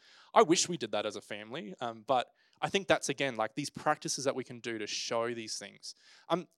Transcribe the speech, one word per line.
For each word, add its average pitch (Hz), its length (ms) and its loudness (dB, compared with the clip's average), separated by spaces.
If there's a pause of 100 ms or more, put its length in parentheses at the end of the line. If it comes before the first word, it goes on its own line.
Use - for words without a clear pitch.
(340)
I 226 80 10
wish - 260 4
we 175 80 -2
did 120 160 -4
that 104 140 0
as 107 100 -6
a 104 40 -10
family, 120 600 -10
um, 113 260 -8
but 143 200 2 (340)
I 147 80 -2
think 196 200 -2
that's, 156 200 4
again, 135 280 -2
like, 110 180 0
these 147 160 -4
practices 147 540 -2
that 131 100 2
we 127 80 -6
can 123 160 -12
do 113 200 -6
to 104 80 -6
show 117 460 -2
these 113 240 -8
things. 104 380 -14 (340)
Um, 170 300 -2